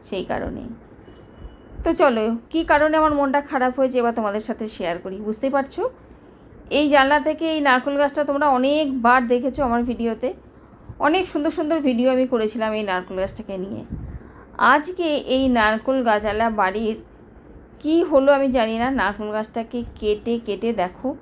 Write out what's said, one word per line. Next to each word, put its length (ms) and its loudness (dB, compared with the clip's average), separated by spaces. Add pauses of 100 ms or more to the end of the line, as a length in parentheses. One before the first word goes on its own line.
সেই 220 -8
কারণে। 360 -6 (1200)
তো 100 0
চলো, 440 2 (120)
কী 140 0
কারণে 340 4
আমার 160 4
মনটা 280 2
খারাপ 380 -2
হয়েছে 180 2
এবার 160 2
তোমাদের 260 -2
সাথে 280 -6
শেয়ার 300 -4
করি। 180 -10
বুঝতেই 340 -4
পারছো, 400 -2 (800)
এই 200 2
জানলা 300 4
থেকে 320 -2
এই 100 -2
নারকেল 360 2
গাছটা 260 0
তোমরা 260 0
অনেকবার 800 2
দেখেছো 360 0
আমার 200 0
ভিডিওতে, 500 -4 (640)
অনেক 280 2
সুন্দর 240 -2
সুন্দর 280 -2
ভিডিও 320 2
আমি 160 2
করেছিলাম 460 -2
এই 100 -4
নারকেল 340 -4
গাছটাকে 400 -6
নিয়ে। 280 -8 (720)
আজকে 580 2
এই 340 0
নারকেল 540 2
গাছালা 460 0
বাড়ির 460 -2 (840)
কী 240 2
হলো 300 4
আমি 180 2
জানি 260 0
না, 140 0
নারকেল 400 -2
গাছটাকে 520 -6 (160)
কেটে 460 -2
কেটে 280 -4
দেখো 480 -4